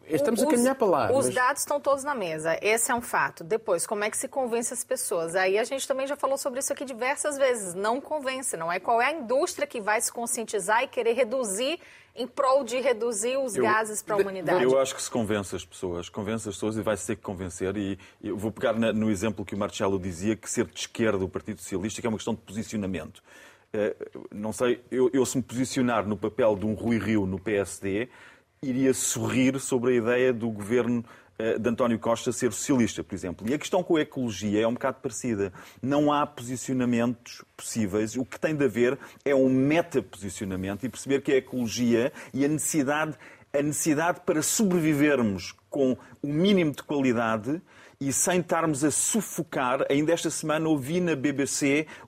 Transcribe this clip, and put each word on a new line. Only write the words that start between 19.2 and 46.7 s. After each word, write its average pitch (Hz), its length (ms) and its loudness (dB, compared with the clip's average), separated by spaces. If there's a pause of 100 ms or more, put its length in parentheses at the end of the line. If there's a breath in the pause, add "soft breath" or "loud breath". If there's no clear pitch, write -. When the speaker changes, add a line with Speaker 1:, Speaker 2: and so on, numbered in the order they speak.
Speaker 3:
que - 100 -8
o - 20 -4
Marcelo 98 400 0
dizia, 95 380 -2
que - 160 -10
ser - 140 0
de - 120 -12
esquerda 107 460 0
o 92 60 -2
Partido 95 320 -8
Socialista, 101 400 -4
que 117 40 -2
é 120 40 0
uma 110 80 0
questão - 160 -4
de - 80 -6
posicionamento. 95 800 -6 (480 loud breath)
Eh, 107 240 -2 (340)
não 107 220 -8
sei, 123 300 0 (100)
eu, 127 220 4
eu 131 120 4
se - 120 -2
me 123 60 0
posicionar 120 640 0
no 104 120 -2
papel 110 400 2
de 92 80 -4
um 107 80 0
Rui 110 260 0
Rio 104 260 2
no 95 140 -2
P 107 140 -2
S - 280 -2
D, 101 280 -2 (520 loud breath)
iria 131 320 2
sorrir 127 640 0
sobre 127 320 0
a 123 40 4
ideia 123 360 4
do 117 180 -2
governo, 113 540 0 (340 loud breath)
eh, 110 220 0
de 113 100 0
António 117 300 2
Costa 117 320 0
ser 113 220 0
socialista, 117 500 0
por - 100 -14
exemplo. 90 320 -8
E 117 80 -2
a 151 40 0
questão 180 260 0
com 175 140 2
a 151 40 4
ecologia 107 600 -2
é 113 40 4
um 113 60 2
bocado 127 300 -4
parecida. 110 500 -2 (300 loud breath)
Não 147 320 2
há 147 120 2
posicionamentos 123 1160 -2 (140)
possíveis. 107 580 -2
O 127 80 -2
que - 160 -14
tem 160 160 0
de 143 80 0
haver 123 340 2 (280 loud breath)
é 143 100 4
um 131 140 6
meta-posicionamento 110 1400 0
e - 20 -2
perceber 135 340 -2
que 147 120 0
a - 20 6
ecologia 120 800 2 (200 loud breath)
e 135 120 2
a - 20 4
necessidade, 151 720 0 (340 loud breath)
a 143 100 2
necessidade 156 600 0
para 156 200 2
sobrevivermos 147 1120 2 (160)
com 131 280 2 (240 loud breath)
o 143 60 -4
mínimo 170 440 4